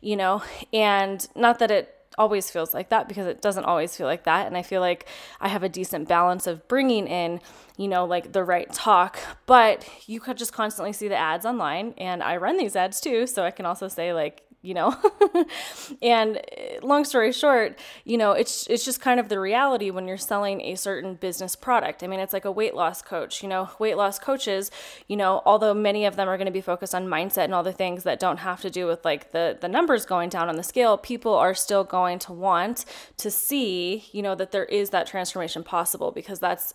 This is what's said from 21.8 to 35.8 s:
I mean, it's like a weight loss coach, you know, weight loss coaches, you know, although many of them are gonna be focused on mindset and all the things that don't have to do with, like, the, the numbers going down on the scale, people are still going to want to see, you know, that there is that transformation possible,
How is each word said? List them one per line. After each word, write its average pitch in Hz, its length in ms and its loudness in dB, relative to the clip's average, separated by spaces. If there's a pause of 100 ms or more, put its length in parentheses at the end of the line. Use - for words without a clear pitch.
I - 20 -8
mean, 190 140 -6
it's 190 120 -6
like 190 120 -4
a 196 80 -2
weight 214 240 -2
loss 170 260 -2
coach, - 400 -8
you 196 60 -8
know, 185 220 -4 (100)
weight 220 160 0
loss 202 240 0
coaches, 208 500 -2 (380)
you 208 80 -4
know, 190 280 2
although 208 300 6
many 208 300 0
of 190 100 0
them 196 140 -2
are 185 100 0
gonna 190 140 -4
be 190 80 -4
focused 185 340 -4
on 185 140 -4
mindset 175 380 0
and 190 80 -2
all 175 100 2
the 185 80 -2
things 180 320 -4
that 151 160 -2
don't 175 160 0
have 180 240 -6
to 190 100 -8
do 180 160 -4
with, 170 180 -2
like, 151 280 -2
the, 165 280 0
the 175 80 -4
numbers 254 380 2
going 175 220 -2
down 175 200 -2
on 160 60 -2
the 165 80 -4
scale, 233 340 4
people 233 380 -2
are 180 200 4
still 196 280 2
going 180 380 0
to - 120 -12
want 185 520 0 (320)
to 208 160 -6
see, 202 800 -2
you 202 100 -6
know, 190 140 -2
that 190 160 -6
there 190 140 -2
is 202 240 0
that 185 180 0
transformation 180 560 -6
possible, - 480 -2